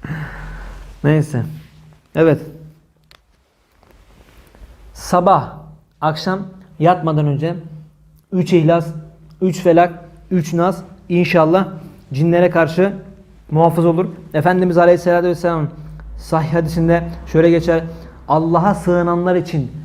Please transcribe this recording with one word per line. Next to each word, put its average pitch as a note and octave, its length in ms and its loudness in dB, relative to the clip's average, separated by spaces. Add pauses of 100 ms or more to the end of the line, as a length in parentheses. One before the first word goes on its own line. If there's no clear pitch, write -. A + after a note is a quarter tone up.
<laughs> - 1000 -14
Neyse. D3 380 0 (720)
Evet. D#3 260 2 (2500)
Sabah, F3+ 600 0 (480)
akşam E3+ 400 -4 (380)
yatmadan D#3 480 2
önce D3+ 280 -2 (800)
üç F3+ 200 0
İhlas, E3 360 4 (520)
üç F#3 220 -2
Felak, E3+ 420 4 (260)
üç F3 240 -2
Nas F3+ 280 0 (260)
inşallah F3 600 2 (440)
cinlere E3+ 380 2
karşı E3+ 420 0 (580)
muhafız E3 340 2
olur. E3+ 220 2 (280)
Efendimiz F3+ 440 2
Aleyhisselatü F3 500 4
Vesselam'ın E3 400 -2 (500)
sahih D#3+ 360 -2
hadisinde E3+ 500 0 (220)
şöyle E3 240 4
geçer. E3 340 0 (440)
"Allah'a E3 460 2
sığınanlar F3 600 0
için E3 380 -4 (120)